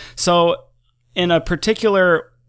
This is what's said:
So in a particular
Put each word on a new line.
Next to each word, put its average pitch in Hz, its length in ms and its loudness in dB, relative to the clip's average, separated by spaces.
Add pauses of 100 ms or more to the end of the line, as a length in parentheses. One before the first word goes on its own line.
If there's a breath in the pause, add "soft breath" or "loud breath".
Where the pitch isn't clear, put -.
(160 loud breath)
So 175 400 0 (600)
in 175 160 -2
a 165 100 2
particular 185 920 0 (180)